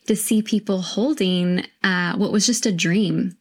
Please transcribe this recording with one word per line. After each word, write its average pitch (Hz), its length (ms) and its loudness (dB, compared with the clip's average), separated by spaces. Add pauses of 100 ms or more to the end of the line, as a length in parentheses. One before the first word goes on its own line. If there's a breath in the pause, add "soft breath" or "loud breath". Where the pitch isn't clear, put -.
to 220 100 2
see 214 280 0
people 202 400 -2
holding, 180 800 0 (180)
uh, 180 320 0
what 196 160 0
was 208 140 2
just 240 220 0
a 214 40 2
dream 170 680 0